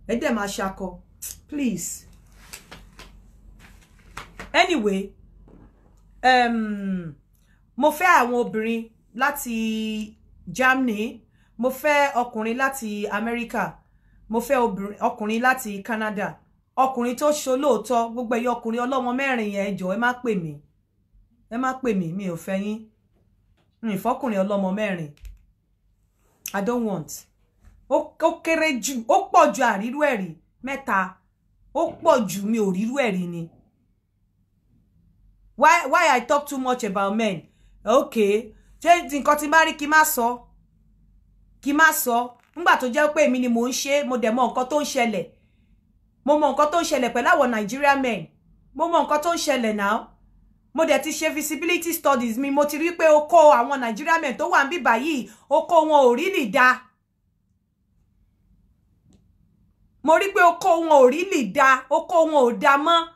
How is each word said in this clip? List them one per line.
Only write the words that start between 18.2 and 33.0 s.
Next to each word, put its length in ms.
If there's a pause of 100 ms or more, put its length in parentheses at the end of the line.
ẹ̀yin 160
ọkùnrin 300
ọlọ́mọ 320
mẹ́rin 380
yẹn, 160
ẹ 100
jọ̀ọ́, 160
ẹ 40
má 160
pè 220
mí. 160 (1000)
Ẹ 60
má 160
pè 200
mí, 200
mi 120
ò 100
fẹ́ 260
yín. 180 (1040)
Mi 100
ò 40
fọkùnrin 440
ọlọ́mọ 320
mẹ́rin. 380 (1300)
I 160
don't 240
want. 240 (800)
Ó, 80 (180)
ó 140 (120)
kéré 280 (120)
jù, 200
ó 140 (140)
pọ̀ 220
ju 120
àrírú 380
ẹ̀ 160
rí. 120 (320)
Mẹ́ta. 380 (760)
Ó 60 (100)
pọ̀ 240 (120)
jù, 180
mi 140
ò 120
rírú 260
ẹ̀ 140